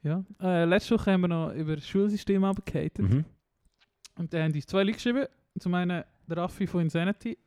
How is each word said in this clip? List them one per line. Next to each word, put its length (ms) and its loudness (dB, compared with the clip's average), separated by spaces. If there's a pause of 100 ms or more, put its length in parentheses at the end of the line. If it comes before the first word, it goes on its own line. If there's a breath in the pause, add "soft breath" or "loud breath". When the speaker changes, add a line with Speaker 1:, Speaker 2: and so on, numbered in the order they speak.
Speaker 1:
ja. 200 -2 (180)
Äh, 240 2
letzte 300 4
Woche 160 2
haben 100 4
wir 60 2
noch 260 -2
über 220 -2
das 120 -12
Schulsystem 560 2
abgehatet. 560 -2
Speaker 2:
Mhm. 260 4 (920)
Speaker 1:
Und 160 -6
da 100 0
haben 100 0
uns 120 -4
zwei 180 0
Leute 120 2
geschrieben. 300 0 (340)
Zum 140 -2
einen 300 -2 (240)
der 100 -6
Raffi 300 -4
von 140 -2
Insanity 640 -2